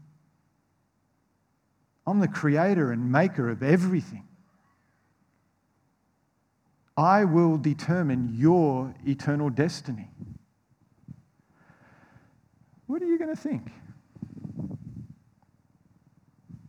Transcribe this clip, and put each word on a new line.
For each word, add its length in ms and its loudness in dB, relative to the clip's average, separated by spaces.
I'm 140 2
the 80 2
creator 640 2
and 180 -2
maker 380 2
of 140 -4
everything. 600 2
I 280 4
will 340 4
determine 760 -2
your 600 2
eternal 440 -2
destiny." 580 -4
What 160 -4
are 40 -4
you 120 2
gonna 180 -4
think? 360 -8